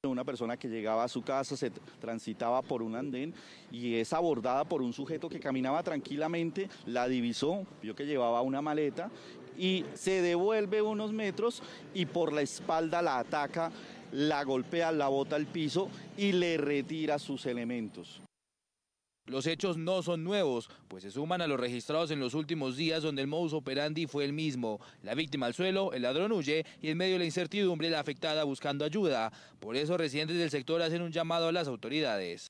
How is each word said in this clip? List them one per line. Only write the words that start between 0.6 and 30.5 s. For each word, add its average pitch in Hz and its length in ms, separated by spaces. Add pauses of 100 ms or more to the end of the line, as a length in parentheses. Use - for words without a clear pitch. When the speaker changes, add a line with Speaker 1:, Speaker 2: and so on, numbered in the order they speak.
Speaker 1:
llegaba 110 360
a 123 40
su 123 120
casa, 135 340
se 131 160
tr-, - 120 (180)
transitaba 117 600
por 127 180
un 113 160
andén 139 380 (360)
y 120 260
es 113 180
abordada 139 500
por 160 160
un 120 140
sujeto 156 340
que - 120
caminaba 131 420
tranquilamente, 165 880 (160)
la 123 200
divisó, 131 600 (160)
vio 107 120
que 143 120
llevaba 120 340
una 135 220
maleta 151 480 (480)
y 185 340
se 185 300
devuelve 202 580
unos 214 320
metros 220 500 (300)
y 180 140
por 156 260
la 151 80
espalda 165 600
la 143 160
ataca, 151 520 (420)
la 143 320
golpea, 135 480
la 143 160
bota 139 260
al 151 120
piso 165 440 (260)
y 202 140
le 175 260
retira 147 640
sus 139 280
elementos. 117 760 (1040)
Speaker 2:
Los 131 220
hechos 165 280
no 170 280
son 165 180
nuevos, 165 480 (160)
pues 92 160
se 98 80
suman 160 300
a 170 80
los 139 100
registrados 123 540
en 147 80
los 127 140
últimos 147 420
días 160 260
donde 147 200
el 135 40
modus 156 280
operandi 151 520
fue 143 180
el 139 80
mismo. 127 460 (240)
La 104 120
víctima 139 320
al 120 80
suelo, 190 380
el 127 100
ladrón 151 280
huye 156 340 (160)
y 156 100
en 160 80
medio 185 160
de 185 40
la 180 60
incertidumbre 175 680
la 160 80
afectada 151 460
buscando 143 400
ayuda. 151 480 (260)
Por 110 160
eso 151 220
residentes 160 420
del 170 120